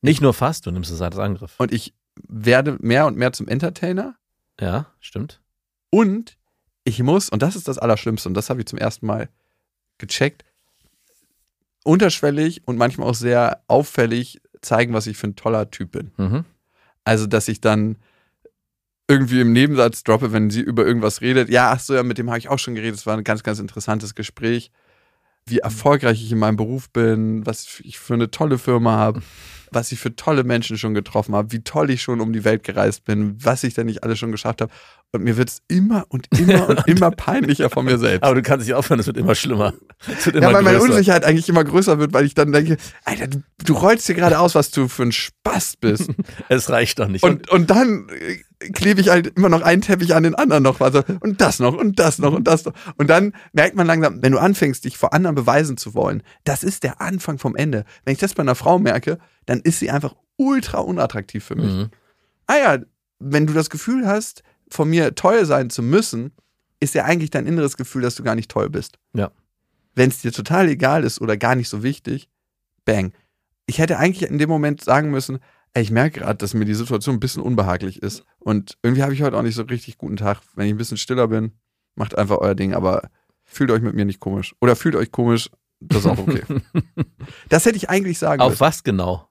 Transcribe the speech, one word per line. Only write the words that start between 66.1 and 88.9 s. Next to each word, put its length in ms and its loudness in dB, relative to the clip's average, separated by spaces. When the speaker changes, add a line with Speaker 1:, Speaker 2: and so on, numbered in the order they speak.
Speaker 2:
ist 140 -4
ja 100 2
eigentlich 260 0
dein 160 -4
inneres 300 -2
Gefühl, 260 -6
dass 120 -2
du 80 -14
gar 120 -2
nicht 160 -6
toll 200 -2
bist. 280 -10
Speaker 1:
Ja. 160 -2
Speaker 2:
Wenn's 280 2
dir 100 -4
total 360 0
egal 360 2
ist 160 -4
oder 160 -2
gar 180 0
nicht 140 -4
so 140 -8
wichtig, 460 -6
bang. 280 0
Ich 120 -6
hätte 200 0
eigentlich 300 0
in 100 -4
dem 100 0
Moment 340 -2
sagen 280 2
müssen, 280 -4
ey, 60 2
ich 80 -2
merke 300 0
grad, 200 -4
dass 140 -6
mir 100 0
die 100 -2
Situation 420 -4
ein 40 -4
bisschen 220 -6
unbehaglich 580 -2
ist. 240 -10
Und 440 -4
irgendwie 200 0
habe 100 -2
ich 100 -4
heute 140 -2
auch 60 -2
nicht 140 -2
so 60 -8
richtig 360 -10
guten 180 -10
Tag. 240 -2
Wenn 120 -4
ich 60 0
ein 60 -2
bisschen 200 -6
stiller 300 0
bin, 240 -2
macht 200 -6
einfach 220 0
euer 160 0
Ding, 200 -2
aber 360 -2
fühlt 300 -4
euch 100 2
mit 120 -4
mir 100 0
nicht 160 -6
komisch. 400 -6
Oder 160 4
fühlt 180 -2
euch 160 -2
komisch, 400 0
das 240 0
ist 20 4
auch 120 2
okay. 300 -2
Speaker 1:
<laughs> 40 -6
Speaker 2:
Das 180 4
hätte 100 2
ich 140 -8
eigentlich 280 -2
sagen 240 0
Speaker 1:
Auf 80 6
Speaker 2:
müssen. 100 -2
Speaker 1:
was 240 2
genau? 460 -2